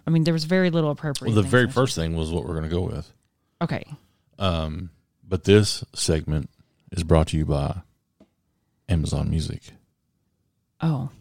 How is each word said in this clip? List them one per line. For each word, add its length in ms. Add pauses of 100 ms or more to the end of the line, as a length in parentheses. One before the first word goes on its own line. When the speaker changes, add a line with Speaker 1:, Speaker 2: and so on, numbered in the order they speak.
Speaker 1:
I 40
mean, 120
there 120
was 100
very 260
little 200
appropriate 400
Speaker 2:
Well, 40
the 80
Speaker 1:
things 80
Speaker 2:
very 140
Speaker 1:
mentioned. 100
Speaker 2:
first 220
thing 180
was 160
what 140
we're 100
gonna 140
go 140
with. 280 (520)
Speaker 1:
Okay. 220 (540)
Speaker 2:
Um, 520 (360)
but 180
this 380 (100)
segment 580 (420)
is 100
brought 260
to 80
you 100
by 340 (1080)
Amazon 420
Music. 320 (1160)
Speaker 1:
Oh. 300 (100)